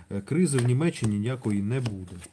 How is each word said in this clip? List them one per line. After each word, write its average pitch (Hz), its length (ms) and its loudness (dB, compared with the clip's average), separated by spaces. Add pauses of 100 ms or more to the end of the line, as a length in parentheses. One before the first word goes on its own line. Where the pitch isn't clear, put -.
(100)
Е, 98 100 -4
кризи 143 380 2
в 120 80 4
Німеччині 123 520 2
ніякої 110 440 0
не 120 180 0
буде. 95 360 -6 (160)